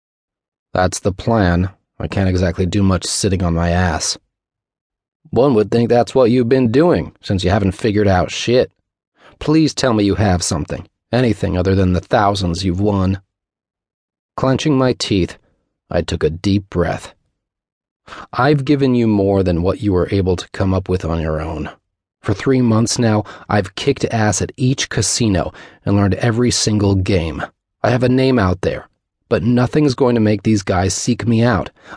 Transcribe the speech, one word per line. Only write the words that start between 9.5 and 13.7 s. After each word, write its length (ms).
tell 180
me 100
you 120
have 260
something, 460
anything 440
other 200
than 180
the 80
thousands 640
you've 160
won." 400